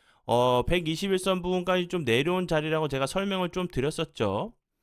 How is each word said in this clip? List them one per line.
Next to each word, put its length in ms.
어, 400
백이십일 500
선 240
부분까지 460
좀 180
내려온 420
자리라고 420
제가 180
설명을 420
좀 180
드렸었죠. 840